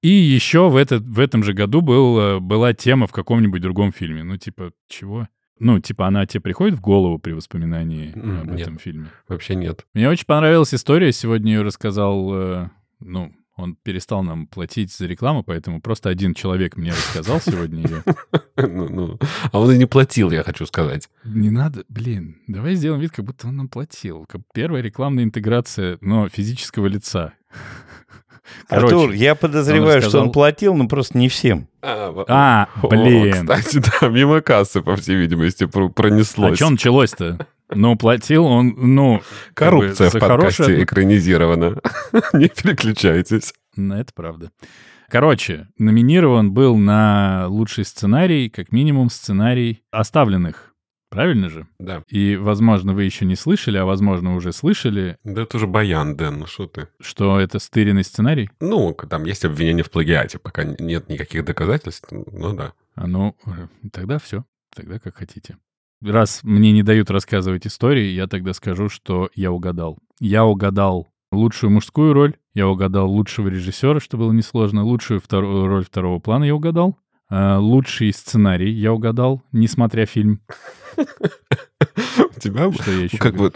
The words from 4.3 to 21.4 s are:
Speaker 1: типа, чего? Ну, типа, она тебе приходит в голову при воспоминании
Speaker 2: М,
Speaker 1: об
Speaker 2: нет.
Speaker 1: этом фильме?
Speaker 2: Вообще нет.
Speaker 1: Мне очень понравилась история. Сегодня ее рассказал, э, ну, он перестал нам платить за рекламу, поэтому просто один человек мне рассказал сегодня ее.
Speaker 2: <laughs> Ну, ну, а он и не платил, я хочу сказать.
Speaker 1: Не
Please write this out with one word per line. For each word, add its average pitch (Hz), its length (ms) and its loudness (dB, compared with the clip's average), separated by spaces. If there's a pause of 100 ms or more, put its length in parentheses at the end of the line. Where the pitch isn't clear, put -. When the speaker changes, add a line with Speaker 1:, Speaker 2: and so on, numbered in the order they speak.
Speaker 1:
типа, 90 360 -16 (140)
чего? 104 420 -12 (300)
Ну, 113 220 2
типа, - 280 -4
она 98 180 0
тебе - 160 -8
приходит 196 340 -2
в 101 60 -12
голову 95 360 2
при 82 140 -10
воспоминании 80 800 -8
Speaker 2:
М, 95 280 -8
Speaker 1:
об 80 80 -10
Speaker 2:
нет. 85 160 -8
Speaker 1:
этом 80 120 -14
фильме? 78 280 -14 (220)
Speaker 2:
Вообще 92 260 -8
нет. 85 400 -8
Speaker 1:
Мне 117 160 2
очень 170 160 -2
понравилась 156 480 2
история. 151 380 2
Сегодня 110 400 -2
ее 107 100 0
рассказал, 101 720 -4
э, 90 340 -6 (320)
ну, 90 320 -10 (260)
он 87 240 -10
перестал 95 400 -8
нам 82 260 -8
платить 95 440 -10
за 92 140 -10
рекламу, 120 360 -4
поэтому 82 380 -10
просто 110 300 -6
один 90 240 -2
человек 92 420 -6
мне 85 140 -8
рассказал 85 500 -6
сегодня 82 440 -6
ее. 80 200 -6
Speaker 2:
<laughs> - 80 0 (460)
Ну, 90 300 -4
ну, 87 300 -8 (340)
а 104 80 0
он 117 120 6
и 127 60 6
не 127 80 6
платил, 123 440 2
я 80 120 0
хочу - 240 -8
сказать. 73 420 -6 (160)
Speaker 1:
Не 107 260 -2